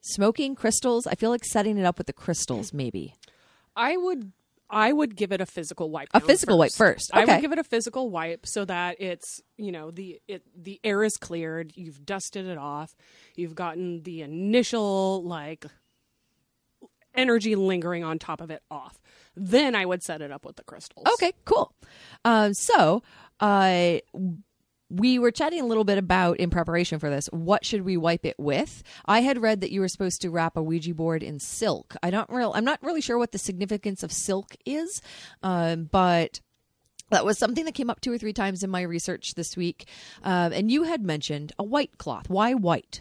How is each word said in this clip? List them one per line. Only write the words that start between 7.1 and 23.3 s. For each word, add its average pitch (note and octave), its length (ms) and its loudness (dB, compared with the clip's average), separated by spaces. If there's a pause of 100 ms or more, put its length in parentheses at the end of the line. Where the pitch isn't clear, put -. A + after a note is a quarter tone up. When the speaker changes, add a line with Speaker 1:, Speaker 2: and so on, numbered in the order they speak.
Speaker 2:
I F#3+ 80 8
Speaker 1:
Okay. G#3+ 140 8
Speaker 2:
would D#3+ 40 4
give D4+ 120 0
it D#4+ 80 0
a - 40 -2
physical A#3+ 460 -2
wipe E3 340 -6
so G3+ 220 -4
that F3 340 -4
it's, F3+ 400 -8 (160)
you G#3 160 -8
know, D#3+ 180 -10
the, F3 380 -14
it, G3 140 -12 (180)
the F#3+ 240 -16
air G#3 180 2
is G#3+ 140 2
cleared, E3 600 -6
you've D3+ 280 -16
dusted G3 420 -8
it F3+ 120 -8
off, D3 360 -10 (420)
you've E3+ 180 -8
gotten F3 480 -6
the E3 180 -12
initial, F#3+ 1040 0
like, D#3+ 400 -8 (1500)
energy A#3 420 4
lingering F3 480 0
on D#3+ 140 -4
top D#3+ 220 -8
of E3 100 -14
it D#3 200 -12
off. C#3 300 -16 (360)
Then A#3 380 4
I G3 100 2
would F3+ 180 -2
set D#3 200 -8
it C#3+ 80 -10
up C#3+ 140 -14
with - 120 -18
the - 80 -20
crystals. - 500 -8
Speaker 1:
Okay, F#4 180 0 (120)
cool. - 280 2 (520)
Um, G#3+ 300 6
so, A3 480 4 (380)